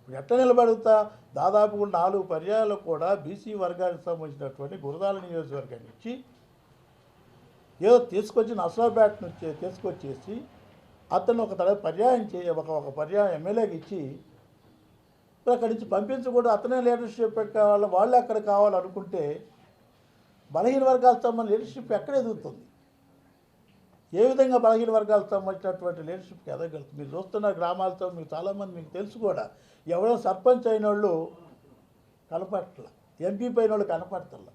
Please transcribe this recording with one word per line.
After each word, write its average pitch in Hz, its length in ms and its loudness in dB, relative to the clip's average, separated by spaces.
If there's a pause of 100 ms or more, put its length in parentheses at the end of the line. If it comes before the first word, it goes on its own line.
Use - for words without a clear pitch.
ఇప్పుడు 131 160 -16
ఎట్లా 143 200 0
నిలబడుతా? 233 720 6 (240)
దాదాపు 208 420 4
కూడా 202 140 -2
నాలుగు 190 320 0
పర్యాయాలు 202 520 -2
కూడా 165 400 -2
బీసీ 196 400 -12
వర్గానికి 175 500 -4
సంబంధించినటువంటి 147 720 -10
గురజాల 175 420 -4
నియోజకవర్గం 143 600 -10
నుంచి 226 460 -14 (1600)
ఏదో 233 160 8
తీసుకొచ్చి 220 560 -2
నర్సరావుపేట 214 580 2 (100)
నుంచి 165 320 -10
తీసుకొచ్చేసి 180 920 -10 (680)
అతను 233 300 0
ఒక 208 100 -4
తడ-, 190 300 0
పర్యాయం 220 400 2
చే-, 180 280 -6
ఒక, 156 200 -4
ఒక 143 240 -6
పర్యాయం 180 380 0
ఎమ్మెల్యేకి 196 440 -2
ఇచ్చి 156 440 -10 (1300)
అక్కడి 233 220 0
నుంచి 220 100 -10
పంపించకూడదు, 240 640 0
అతనే 240 320 0
లీడర్‌షిప్ 226 720 -2
కావాలి, 208 320 4
వాళ్ళే 208 320 4
అక్కడ 240 200 0
కావాలనుకుంటే 185 1080 0 (1040)
బలహీన 247 320 2
వర్గాలకు 247 380 6
సంబంధించిన 226 380 0
లీడర్‌షిప్ - 320 -10
ఎక్కడ 214 220 -4
ఎదుగుతుంది? 226 480 -4 (1600)
ఏ 226 100 6
విధంగా 262 300 4
బలహీన 226 320 4
వర్గాలకు 214 400 2
సంబంధించినటువంటి 185 720 -4
లీడర్‌షిప్కి 180 480 -14
ఎదగలుగుతుంది? 143 540 -10
మీరు 139 120 -12
చూస్తున్న 202 340 -4
గ్రామాలతో 185 600 -4
మీకు 165 260 -12
చాలామంది 196 380 -8
మీకు 160 180 -16
తెలుసు 208 260 -10
కూడా, 208 320 -4 (360)
ఎవరో 190 300 2
సర్పంచ్ 220 520 2
అయిన 214 180 0
వాళ్ళు 202 440 0 (1000)
కనపడట్ల, 180 520 -8 (380)
ఎంపీ 202 280 -4
పైన 220 220 2
వాళ్ళు 208 140 0
కనపడతల్లా. 175 720 -8